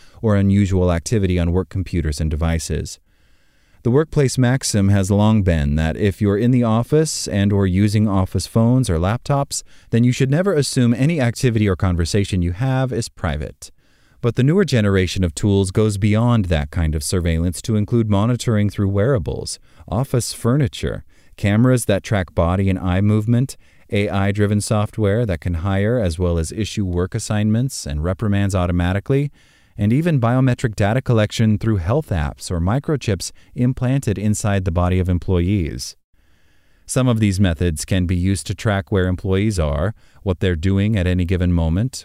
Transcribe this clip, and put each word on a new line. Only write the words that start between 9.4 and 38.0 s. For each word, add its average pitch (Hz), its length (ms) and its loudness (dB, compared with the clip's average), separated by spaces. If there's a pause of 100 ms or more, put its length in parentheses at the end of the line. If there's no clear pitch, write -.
then 117 120 2
you 123 80 4
should 131 200 0
never 180 240 0
assume 127 400 2
any 143 260 0
activity 113 480 0
or 92 80 0
conversation 90 680 0
you 85 100 -2
have 131 400 -2
is 113 160 -4
private. 71 640 -8 (520)
But 117 140 0
the 123 60 2
newer 170 240 4
generation 98 580 2
of 85 100 -2
tools 98 360 2
goes 107 260 2
beyond 110 500 2
that 76 240 0
kind 80 240 0
of 76 80 -2
surveillance 85 600 -2
to 113 140 -2
include 107 340 0
monitoring 104 580 0
through 98 220 0
wearables, 101 680 -2 (300)
office 120 460 -2
furniture, 113 720 -2 (320)
cameras 117 480 2
that 98 160 0
track 95 320 -2
body 92 340 2
and 95 100 0
eye 92 220 0
movement, 107 560 0 (320)
A 101 220 -2
I-driven 101 500 0
software 104 640 0
that 92 160 -4
can 90 140 -4
hire 98 440 0
as 87 200 -2
well 87 180 0
as 80 160 -2
issue 101 320 -4
work 90 300 -2
assignments 110 720 -2
and 76 180 -4
reprimands 101 500 -2
automatically, 92 800 0 (460)
and 104 120 2
even 151 300 2
biometric 123 560 0
data 107 240 0
collection 110 560 2
through 110 200 0
health 110 340 -2
apps 73 400 -4
or 87 100 -2
microchips 113 720 -2 (220)
implanted 127 640 -2
inside 101 480 0
the 90 40 -2
body 90 280 0
of 90 100 0
employees. 87 880 -2 (880)
Some 131 220 0
of 117 140 2
these 98 180 2
methods 87 460 0
can 92 220 0